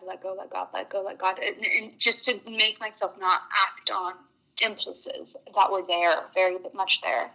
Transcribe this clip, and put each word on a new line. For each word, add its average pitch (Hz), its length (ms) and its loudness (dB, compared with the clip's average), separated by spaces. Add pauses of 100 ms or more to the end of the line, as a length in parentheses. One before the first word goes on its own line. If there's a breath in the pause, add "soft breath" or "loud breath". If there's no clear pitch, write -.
Let 185 160 -12
go, 190 160 -6
let 170 120 -12
God, 185 240 -6
let 190 160 -8
go, 196 120 -4
let 196 160 -8
God, 185 260 0
and, - 120 -4 (100)
and - 340 -2
just - 240 4
to 247 160 0 (100)
make 220 300 0
myself 208 400 -6
not 185 220 4 (240)
act - 240 -6
on 185 240 -4 (480)
impulses - 760 -4 (180)
that 196 180 4
were 185 140 0
there, 175 280 4 (200)
very 185 220 2 (180)
much 190 280 2
there. 131 320 -2